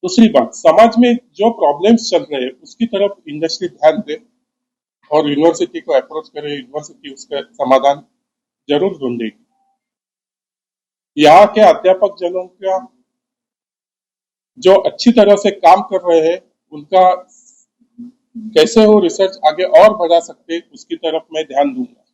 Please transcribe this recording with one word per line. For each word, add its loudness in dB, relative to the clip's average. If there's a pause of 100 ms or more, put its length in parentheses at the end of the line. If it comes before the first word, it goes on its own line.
दूसरी 2
बात, -2
समाज 2
में 2
जो -4
प्रॉब्लम्स 0
चल -2
रहे -6
हैं, -10
उसकी -12
तरफ -6
इंडस्ट्री -12
ध्यान -2
दे -10 (920)
और -2
यूनिवर्सिटी -2
को -8
अप्रोच -6
करे, -12
यूनिवर्सिटी -16
उसका -12
समाधान -2 (640)
जरूर -2
ढूंढेगी। -10 (1700)
यहाँ 6
के 0
अध्यापक 2
जनों -8
का -10 (1600)
जो 4
अच्छी 0
तरह 4
से -2
काम 4
कर -6
रहे 2
हैं, -10 (200)
उनका 0 (1120)
कैसे 0
वो 4
रिसर्च -4
आगे -2
और 4
बढ़ा 0
सकते, -12 (140)
उसकी -12
तरफ -8
मैं -6
ध्यान -4
दूंगा। -12